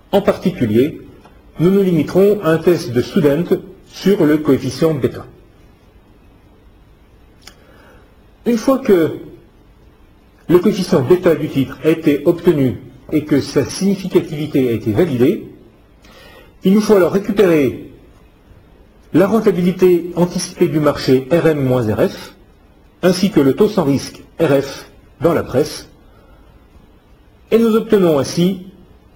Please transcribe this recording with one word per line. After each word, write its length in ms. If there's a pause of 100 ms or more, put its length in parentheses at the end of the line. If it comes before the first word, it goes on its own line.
(120)
En 100
particulier, 800 (580)
nous 120
nous 100
limiterons 640
à 80
un 80
test 320
de 100
Student 440 (420)
sur 380
le 120
coefficient 560
bêta. 320 (3250)
Une 120
fois 220
que 400 (1300)
le 120
coefficient 420
bêta 340
du 140
titre 340
a 60
été 360
obtenu 560 (300)
et 140
que 160
sa 240
significativité 1040
a 20
été 200
validée, 560 (1160)
il 100
nous 80
faut 140
alors 160
récupérer 800 (1200)
la 140
rentabilité 880
anticipée 520
du 120
marché 520
R 160
M 160
moins 200
R 260
F, 260 (680)
ainsi 280
que 80
le 140
taux 140
sans 160
risque 400 (160)
R 220
F 280 (320)
dans 120
la 100
presse, 460 (1600)
et 80
nous 160
obtenons 420
ainsi 480 (500)